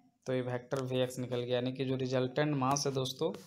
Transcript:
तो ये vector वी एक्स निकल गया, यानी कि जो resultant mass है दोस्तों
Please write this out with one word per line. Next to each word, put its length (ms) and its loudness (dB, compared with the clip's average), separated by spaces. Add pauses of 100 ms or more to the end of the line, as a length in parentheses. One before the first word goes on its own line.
(280)
तो 60 0
ये 100 2
vector 400 -2
वी 180 0
एक्स 180 0
निकल 200 -2
गया, 160 0
यानी 180 2
कि 120 -2
जो 120 0
resultant 580 2
mass 320 2
है 60 0
दोस्तों 380 -2 (160)